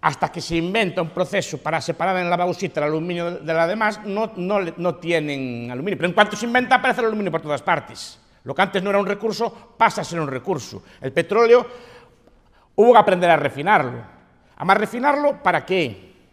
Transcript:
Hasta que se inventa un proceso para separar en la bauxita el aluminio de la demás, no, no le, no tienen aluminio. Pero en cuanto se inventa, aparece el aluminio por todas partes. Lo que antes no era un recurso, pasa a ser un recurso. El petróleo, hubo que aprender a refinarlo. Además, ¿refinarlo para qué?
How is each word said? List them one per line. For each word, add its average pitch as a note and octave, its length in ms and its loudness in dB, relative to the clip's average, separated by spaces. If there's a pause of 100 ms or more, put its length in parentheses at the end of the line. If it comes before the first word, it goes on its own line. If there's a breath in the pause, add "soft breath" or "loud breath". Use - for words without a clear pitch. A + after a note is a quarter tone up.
Hasta D#3 300 -2
que E3+ 100 -10
se - 140 -4
inventa F#3 460 0
un D#3+ 80 -4
proceso F3+ 500 -4
para D#3+ 200 -2
separar F3+ 380 -2
en F3 120 -2
la F3 60 2
bauxita F3 440 -2
el D3 80 0
aluminio E3+ 520 -4
de D#3+ 140 -6
la E3 140 2
demás, G#3 360 -2
no, G#3+ 320 -4
no F#3+ 240 -2
le, E3+ 180 -4
no F3 180 -2
tienen C#3 760 -4
aluminio. C#3 280 -6
Pero E3 100 -2
en F3 80 -2
cuanto G#3 200 4
se A3 100 -6
inventa, B3 300 2
aparece B3+ 260 2
el A#3 60 2
aluminio G#3+ 240 -2
por D#3 100 -4
todas D3 200 -4
partes. - 560 -4 (260 soft breath)
Lo C#3 120 -8
que F#3 80 4
antes G3 180 -2
no G3 80 -2
era G3+ 80 2
un G3+ 80 2
recurso, G#3 720 -6
pasa G#3+ 240 2
a - 20 -4
ser E3+ 160 -6
un D3+ 80 -2
recurso. C3 540 -6 (180 loud breath)
El C3+ 140 -8
petróleo, A#3 540 4 (1080 loud breath)
hubo A#3 160 8
que A3+ 60 10
aprender F#3 320 4
a E3 80 8
refinarlo. C#3 640 0 (540 soft breath)
Además, F#3+ 220 2
¿refinarlo C#4 680 0
para F3 200 2
qué? D#3+ 460 -4 (220)